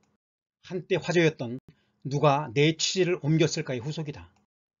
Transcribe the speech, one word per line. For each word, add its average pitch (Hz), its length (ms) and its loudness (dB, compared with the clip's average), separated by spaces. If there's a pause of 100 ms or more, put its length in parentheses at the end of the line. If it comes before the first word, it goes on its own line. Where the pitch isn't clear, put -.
(640)
한때 180 380 -4
화제였던 156 580 0 (440)
누가 143 500 0
내 151 220 4
치즈를 180 460 0
옮겼을까의 151 580 0
후속이다. 143 500 -10 (520)